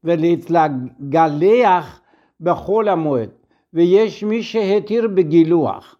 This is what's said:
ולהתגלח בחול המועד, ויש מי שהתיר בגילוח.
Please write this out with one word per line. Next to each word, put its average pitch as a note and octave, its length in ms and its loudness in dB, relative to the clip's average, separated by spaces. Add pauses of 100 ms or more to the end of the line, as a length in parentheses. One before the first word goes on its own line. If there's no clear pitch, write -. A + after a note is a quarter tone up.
ולהתגלח D#3+ 2000 0 (400)
בחול G3 480 -2
המועד, D3 400 -2 (440)
ויש F#3 500 2
מי G#3+ 200 -4
שהתיר G#3 640 -2
בגילוח. D#3+ 920 0